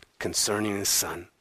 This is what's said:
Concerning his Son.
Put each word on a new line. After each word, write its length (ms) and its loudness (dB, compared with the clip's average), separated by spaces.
Concerning 580 0
his 120 0
Son. 400 0